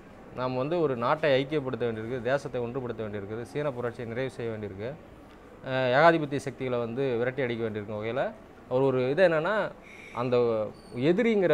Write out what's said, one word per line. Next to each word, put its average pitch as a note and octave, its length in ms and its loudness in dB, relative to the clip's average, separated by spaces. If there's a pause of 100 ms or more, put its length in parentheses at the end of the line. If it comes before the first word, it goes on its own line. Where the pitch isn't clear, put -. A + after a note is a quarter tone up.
(360)
நாம் B2+ 260 -2
வந்து D#3 180 0
ஒரு C#3 160 2
நாட்டை D3 380 2
ஐக்கியப்படுத்த C3 520 0
வேண்டியிருக்கு, A2+ 360 -4
தேசத்தை B2+ 400 -2
ஒன்றுபடுத்த A#2+ 420 -6
வேண்டியிருக்குது, G#2 480 -6
சீன D3 200 -4
புரட்சியை A#2+ 360 -6
நிறைவு B2 300 -4
செய்ய A#2 140 -6
வேண்டியிருக்கு, G#2+ 400 -8 (760)
அஹ், C3 260 0
ஏகாதிபத்திய D3 560 4
சக்திகளை B2 320 -4
வந்து A#2+ 380 -2
விரட்டி B2+ 300 -2
அடிக்க A#2 160 -2
வேண்டியிருக்கும் G#2+ 380 -4
வகையில A#2 220 -2 (440)
அவர் B2+ 200 2
ஒரு B2+ 120 2 (100)
இது D3 140 2
என்னன்னா E3 300 4 (600)
அந்த B2 220 0 (720)
எதிரிங்கிற F#3+ 460 4